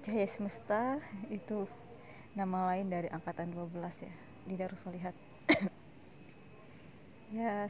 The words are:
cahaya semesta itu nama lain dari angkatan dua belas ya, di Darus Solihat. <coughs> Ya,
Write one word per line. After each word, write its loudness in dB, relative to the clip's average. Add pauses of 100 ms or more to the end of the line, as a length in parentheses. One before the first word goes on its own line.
cahaya 6
semesta 2 (320)
itu 0 (720)
nama 4
lain 2
dari 2
angkatan -2
dua -2
belas -2
ya, -10 (320)
di -2
Darus -2
Solihat. -4 (320)
<coughs> 8 (1600)
Ya, 4